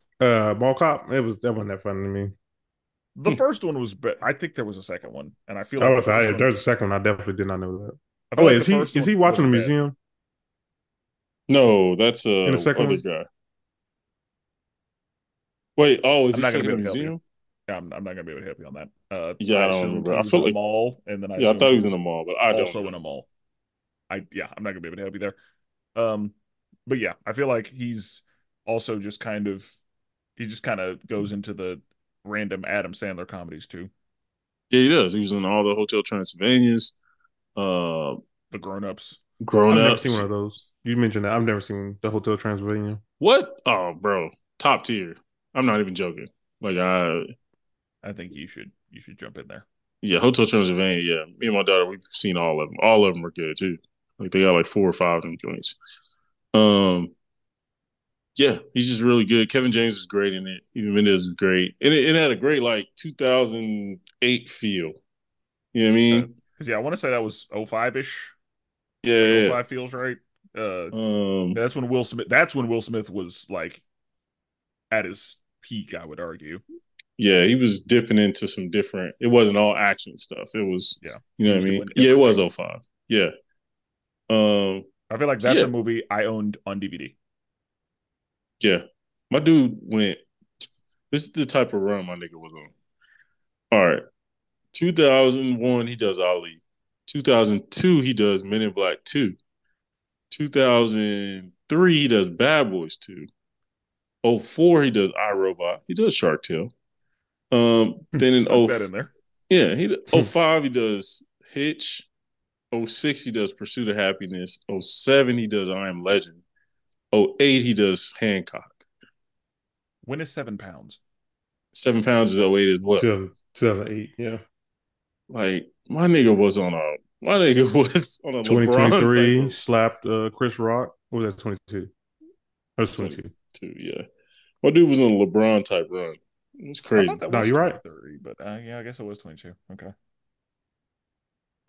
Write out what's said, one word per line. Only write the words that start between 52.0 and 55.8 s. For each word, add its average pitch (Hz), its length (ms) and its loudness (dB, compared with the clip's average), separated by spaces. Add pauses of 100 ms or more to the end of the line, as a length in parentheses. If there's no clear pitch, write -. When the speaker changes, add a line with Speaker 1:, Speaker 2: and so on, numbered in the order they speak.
Speaker 3:
seen - 360 -2
all 80 240 0
of 76 80 -6
them. - 120 -16
All 107 240 6
of 92 100 2
them 85 100 -8
are 82 60 -10
good 80 260 -8
too. 90 200 -4 (420)
Like, 92 120 -10
they 95 100 2
got, 95 120 6
like, 85 120 4
four 98 220 2
or 85 60 2
five 85 240 0
of 80 60 -8
them 82 140 -12
joints. - 380 -4 (760)